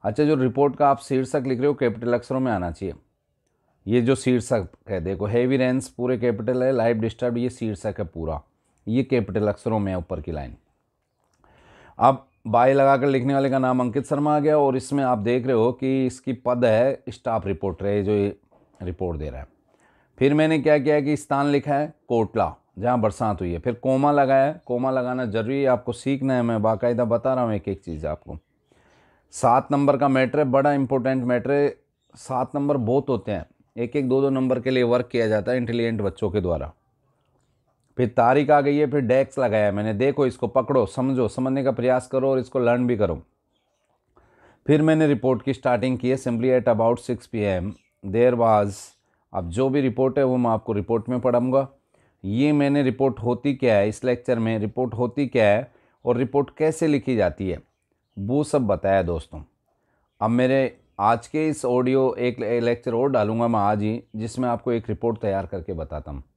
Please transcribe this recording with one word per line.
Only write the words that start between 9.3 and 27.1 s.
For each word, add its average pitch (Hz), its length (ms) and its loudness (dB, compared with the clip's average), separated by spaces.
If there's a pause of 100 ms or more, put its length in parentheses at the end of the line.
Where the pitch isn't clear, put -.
अक्षरों 110 320 -2
में 98 120 -2
है 92 60 -4
ऊपर 87 240 -8
की 85 100 -10
लाइन। 69 240 -10 (1400)
अब 127 280 4 (200)
बाय 120 260 4
लगाकर 139 340 4
लिखने 135 260 0
वाले 139 160 2
का 135 100 0
नाम 127 200 0
अंकित 127 260 -2
शर्मा 151 300 0
आ 151 40 2
गया 151 180 2
और 139 180 2
इसमें 139 280 -2
आप 123 140 2
देख 117 280 0
रहे 131 100 0
हो 113 160 4
कि 131 340 -2
इसकी 127 280 -6
पद 123 320 0
है 120 440 2
स्टाफ 110 380 -4
रिपोर्टर, 95 380 -4
ये 101 180 0
जो 98 80 0
ये 101 240 0 (460)
रिपोर्ट 90 380 -6
दे 73 100 -8
रहा 65 120 -14
है। 76 60 -16 (680)
फिर 139 160 4
मैंने 156 260 2
क्या 147 200 4
किया 147 220 2
कि 139 160 -2
स्थान 143 300 -2
लिखा 143 280 0
है 147 180 -4 (160)
कोटला, 107 460 0 (240)
जहाँ 120 220 0
बरसात 107 400 -2
हुई 90 100 -4
है, 85 80 -6
फिर 117 140 -4
कोमा 135 380 0
लगाया 135 340 4
है। 156 200 -4
कोमा 127 260 -2
लगाना 127 340 -4
जरूरी 113 360 -2
है, 135 60 2
आपको 123 240 0
सीखना 135 420 -2
है, 123 80 0
मैं 117 200 0
बाकायदा 113 440 0
बता 117 280 0